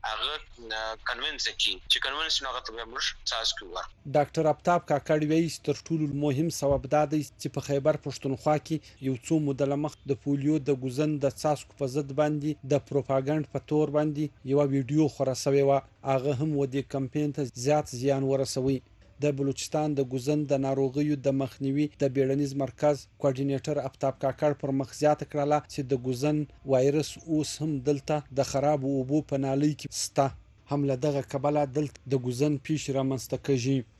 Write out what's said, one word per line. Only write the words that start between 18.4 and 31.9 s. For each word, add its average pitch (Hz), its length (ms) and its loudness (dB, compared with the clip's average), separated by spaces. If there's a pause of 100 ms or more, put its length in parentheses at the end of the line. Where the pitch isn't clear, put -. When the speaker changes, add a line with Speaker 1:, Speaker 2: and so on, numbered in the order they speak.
Speaker 2:
د 147 140 4
بلوچستان 147 600 -2
د 143 120 0
ګوزن 135 400 0
د 139 140 4
ناروغیو 139 520 0
د 135 220 0
مخنیوي 135 480 -2 (160)
د - 20 4 (120)
بیړنیز 139 360 2 (120)
مرکز 147 320 2 (260)
کوارډینیټر 139 640 0
آفتاب 135 380 -2
کاکړ 143 360 2
پر 135 200 -2
مخ 139 140 -4
زیاته 151 380 2
کړله 147 280 2 (140)
چې 147 80 -6 (100)
د - 20 4 (120)
ګوزن 131 320 0 (340)
وایرس 139 460 4
اوس 156 440 -2
هم 156 100 -2 (160)
دلته 147 280 0 (220)
د 135 140 0
خرابو 139 460 2
اوبو 135 240 2
په 143 140 -4 (100)
نالۍ 143 340 2
کې - 80 -12 (140)
شته. - 260 0 (420)
هم 143 200 0
له 131 60 2 (100)
دغه 139 160 0 (100)
کبله 147 320 0 (140)
دلته 147 200 -4 (140)